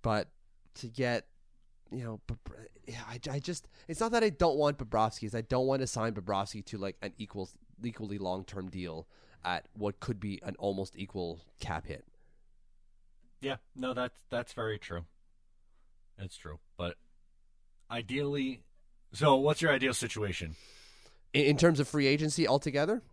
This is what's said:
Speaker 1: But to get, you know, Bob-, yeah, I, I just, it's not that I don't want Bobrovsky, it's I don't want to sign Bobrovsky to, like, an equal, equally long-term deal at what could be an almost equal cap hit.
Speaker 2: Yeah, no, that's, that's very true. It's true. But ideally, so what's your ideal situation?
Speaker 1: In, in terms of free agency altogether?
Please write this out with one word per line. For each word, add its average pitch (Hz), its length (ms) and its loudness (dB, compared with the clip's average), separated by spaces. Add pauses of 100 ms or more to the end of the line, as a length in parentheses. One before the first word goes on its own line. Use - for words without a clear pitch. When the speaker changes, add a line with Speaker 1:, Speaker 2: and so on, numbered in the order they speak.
Speaker 1:
But 107 260 0 (480)
to 123 120 -12
get, 117 400 -2 (640)
you 120 140 -6
know, 113 240 -8
Bob-, - 300 -10 (280)
yeah, 117 220 -10
I, 120 120 -12 (120)
I 143 80 -2
just, - 300 -8 (180)
it's - 140 -4
not 226 100 2
that 233 140 4
I 208 40 4
don't 151 280 4
want 147 200 4
Bobrovsky, 110 460 2
it's 110 120 -6
I 113 60 0
don't 127 260 2
want 135 140 2
to 127 60 0
sign 113 260 -2
Bobrovsky 98 520 -2
to, 110 120 -10
like, 98 240 -4
an 101 160 -6
equal, 101 320 -8 (320)
equally 113 360 -6
long-term 95 520 -4
deal 85 380 -8 (380)
at 87 280 -2
what 104 280 -4
could 107 180 -6
be 98 240 -6
an 95 160 -8
almost 98 380 -2
equal 87 480 -8 (160)
cap 80 260 -4
hit. - 160 -10 (1400)
Speaker 2:
Yeah, 135 160 -4 (180)
no, 127 180 -6
that's, 123 260 -6 (100)
that's 120 240 -4
very 110 260 -4
true. 85 260 -8 (1120)
It's 95 200 -12
true. 76 220 -14 (180)
But 87 180 -6 (960)
ideally, 131 720 -2 (500)
so 139 220 8
what's 147 260 4
your 160 100 6
ideal 131 220 4
situation? 95 600 -4 (800)
Speaker 1:
In, 143 120 6
in 143 120 6
terms 165 220 8
of 143 80 2
free 143 200 2
agency 151 400 2
altogether? 147 640 2